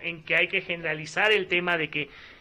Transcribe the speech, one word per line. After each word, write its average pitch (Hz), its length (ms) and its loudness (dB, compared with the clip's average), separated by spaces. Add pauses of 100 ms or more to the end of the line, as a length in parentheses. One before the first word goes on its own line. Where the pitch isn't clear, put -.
en 170 200 -8
que 160 120 0
hay 175 120 4
que 185 140 -2
generalizar 165 680 0
el 190 160 2
tema 175 320 2
de 151 100 -2
que 147 200 -4 (320)